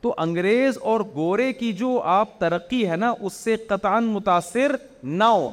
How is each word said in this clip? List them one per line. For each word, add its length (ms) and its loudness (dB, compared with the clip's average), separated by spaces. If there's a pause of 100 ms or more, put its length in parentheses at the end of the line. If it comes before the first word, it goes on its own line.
تو 160 0
انگریز 600 0
اور 240 0 (140)
گورے 380 0
کی 200 -4
جو 280 -2
آپ 380 0
ترقی 500 0
ہے 60 0
نا، 240 0
اس 140 -6
سے 220 -2
قطعاً 500 0
متاثر 720 0 (280)
نہ 200 -2
ہو۔ 300 4